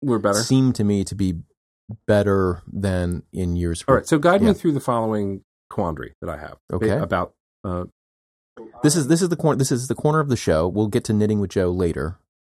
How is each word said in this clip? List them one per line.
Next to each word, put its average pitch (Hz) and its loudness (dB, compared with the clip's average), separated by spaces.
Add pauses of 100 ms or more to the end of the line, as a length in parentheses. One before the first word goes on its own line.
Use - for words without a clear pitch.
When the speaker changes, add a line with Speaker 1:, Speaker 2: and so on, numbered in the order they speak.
Speaker 1:
Were 123 0
better. 101 0
Speaker 2:
seem 131 2
to 110 0
me 101 2
to 95 -8
be 92 -2 (680)
better 98 2 (100)
than 90 -2 (100)
in 87 -2
years 85 -2
Speaker 1:
All 131 6
right, 107 -2
so 165 2
guide 190 4
Speaker 2:
yeah. 220 4
Speaker 1:
me 202 4
through 175 0
the 135 0
following 110 -2 (280)
quandary 78 -6
that 87 -8
I 78 -8
have 76 -16 (140)
Speaker 2:
Okay. 95 0
Speaker 1:
about, 90 -2 (320)
uh, 90 -4 (1000)
Speaker 2:
This 151 4
is, 147 -2
this 165 2
is 180 0
the 170 -2
cor-, 147 2
this 131 0
is 127 -2
the 117 -2
corner 151 0
of 147 -2
the 123 2
show. 82 2
We'll 101 0
get 113 -2
to 113 0
knitting 104 2
with 98 -2
Joe 92 0
later. 87 -2 (300)